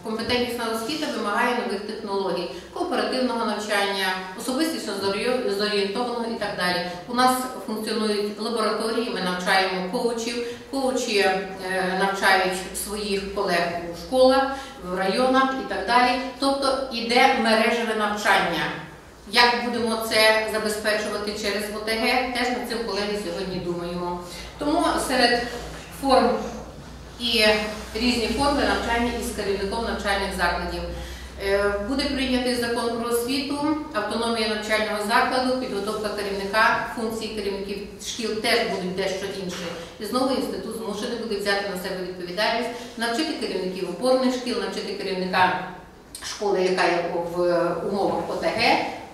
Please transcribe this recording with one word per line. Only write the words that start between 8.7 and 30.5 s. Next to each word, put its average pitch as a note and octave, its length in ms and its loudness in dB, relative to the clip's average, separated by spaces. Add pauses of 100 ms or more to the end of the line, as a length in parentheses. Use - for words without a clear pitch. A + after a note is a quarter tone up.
ми F#3 120 -2
навчаємо F#3 720 2
коучів, A#3+ 560 -2 (240)
коучі, B3+ 460 0
е, F#3+ 320 2 (500)
навчають F#3+ 580 4 (280)
своїх G3+ 500 -2
колег F3+ 320 2 (260)
у - 140 -10
школах, C4 360 6 (480)
в F#3 60 -2
районах B3+ 560 4 (120)
і - 80 -8
так G3 140 -4
далі. B3 240 6 (280)
Тобто C4+ 540 2
іде B3 500 4
мережеве A3+ 520 4
навчання. G#3 760 2 (600)
Як A#3 340 6
будемо A3+ 300 0 (140)
це A3 440 6
забезпечувати G#3+ 760 -2 (100)
через G#3 220 -2 (120)
О G#3+ 40 -6
Т G#3+ 120 -4
Г, B3+ 420 0
теж A#3+ 160 0
над A3+ 200 -4
цим, A3+ 80 -4 (100)
колеги, G3+ 380 -2
сьогодні F3+ 300 -6
думаємо. F3 640 -4 (380)
Тому D#4 280 2 (220)
серед A#3+ 360 4 (580)
форм C4 280 6 (920)
і A#3 260 4 (500)
різні A#3+ 320 2 (100)
форми C#4 260 4
навчання A#3+ 480 2 (100)
із - 140 -4
керівником G3 500 -2
навчальних G3 520 -2
закладів. F3 440 -2 (640)